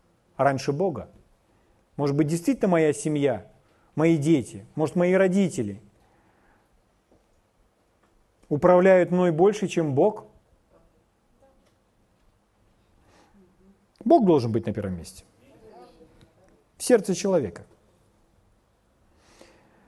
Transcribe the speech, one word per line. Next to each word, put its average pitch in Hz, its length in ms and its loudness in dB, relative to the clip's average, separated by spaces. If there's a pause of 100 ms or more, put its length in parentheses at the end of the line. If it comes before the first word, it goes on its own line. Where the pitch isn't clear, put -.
(360)
раньше 135 380 -2
Бога. 160 360 -6 (840)
Может 143 180 -2
быть, 151 140 0
действительно 170 400 -2
моя 160 240 2
семья, 139 580 -4 (460)
мои 165 220 2
дети, 139 480 -2 (100)
может, 151 220 -4
мои 180 160 2
родители 185 680 -2 (2750)
управляют 180 600 4
мной 180 200 0
больше, 185 380 0
чем 156 260 -4
Бог? 180 300 0 (3750)
Бог 269 220 6
должен 135 260 2
быть 110 140 -4
на 107 80 -6
первом 95 240 -8
месте. - 260 -20 (1500)
В - 60 -14
сердце 196 320 2
человека. 170 500 -4 (2250)